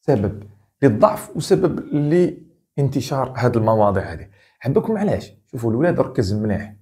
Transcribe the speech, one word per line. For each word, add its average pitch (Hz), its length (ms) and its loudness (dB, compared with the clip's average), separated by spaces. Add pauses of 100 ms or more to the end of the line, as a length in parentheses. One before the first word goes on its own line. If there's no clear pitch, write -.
سبب 101 420 -2 (400)
للضعف 135 540 2
وسبب 180 440 0 (960)
لانتشار 131 580 -2
هذه 117 200 2
المواضيع 107 460 2
هذه. 82 260 -10 (300)
حبكم 220 400 0
علاش؟ 175 340 -4 (140)
شوفوا 120 240 -4
الاولاد، 139 300 0
ركز 107 340 -2
مليح. 107 480 -4